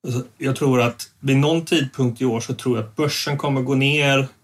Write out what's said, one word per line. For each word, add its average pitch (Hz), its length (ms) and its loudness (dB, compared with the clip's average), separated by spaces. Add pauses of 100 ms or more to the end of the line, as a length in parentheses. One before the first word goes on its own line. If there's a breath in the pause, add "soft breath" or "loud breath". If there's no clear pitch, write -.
Alltså, 123 160 -4 (160)
jag 131 180 -2
tror 131 240 2
att - 300 -2 (100)
vid 135 160 2
någon 160 280 2
tidpunkt 131 560 0
i 131 40 0
år 113 160 0
så 123 140 -6
tror 123 220 -2
jag 110 80 -4
att - 120 -14
börsen 147 420 -2
kommer 139 220 0
gå 131 140 -2
ner 139 520 2 (180)